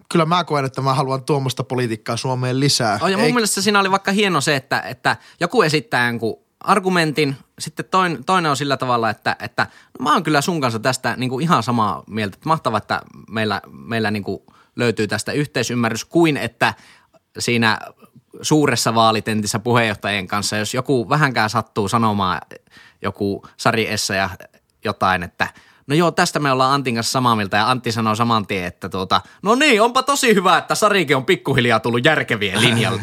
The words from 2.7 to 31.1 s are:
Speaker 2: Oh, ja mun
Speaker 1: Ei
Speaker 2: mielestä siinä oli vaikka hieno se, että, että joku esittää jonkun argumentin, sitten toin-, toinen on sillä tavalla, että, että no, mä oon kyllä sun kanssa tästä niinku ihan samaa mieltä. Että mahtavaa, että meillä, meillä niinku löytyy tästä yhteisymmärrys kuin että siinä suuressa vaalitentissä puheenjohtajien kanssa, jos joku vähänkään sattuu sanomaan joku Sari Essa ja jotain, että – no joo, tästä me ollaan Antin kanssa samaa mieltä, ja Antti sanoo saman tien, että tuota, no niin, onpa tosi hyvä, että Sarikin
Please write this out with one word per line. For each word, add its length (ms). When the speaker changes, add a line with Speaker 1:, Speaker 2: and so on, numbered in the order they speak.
Speaker 2:
Oh, 60
ja 100
mun 80
Speaker 1:
Ei 80
Speaker 2:
mielestä 280
siinä 180
oli 120
vaikka 200
hieno 300
se, 140
että, 260
että 360
joku 220
esittää 460
jonkun 300
argumentin, 760
sitten 260
toin-, 400
toinen 260
on 60
sillä 200
tavalla, 320
että, 300
että 280
no, 40
mä 100
oon 100
kyllä 180
sun 200
kanssa 180
tästä 380
niinku 220
ihan 240
samaa 440
mieltä. 280
Että 140
mahtavaa, 280
että 240
meillä, 320
meillä 400
niinku 340
löytyy 320
tästä 240
yhteisymmärrys 760
kuin 320
että 360
siinä 400
suuressa 540
vaalitentissä 640
puheenjohtajien 680
kanssa, 300
jos 160
joku 360
vähänkään 400
sattuu 380
sanomaan 540
joku 420
Sari 340
Essa 240
ja 140
jotain, 380
että – 240
no 80
joo, 160
tästä 280
me 120
ollaan 220
Antin 220
kanssa 160
samaa 240
mieltä, 220
ja 140
Antti 200
sanoo 240
saman 320
tien, 180
että 240
tuota, 320
no 140
niin, 260
onpa 220
tosi 320
hyvä, 220
että 180
Sarikin 420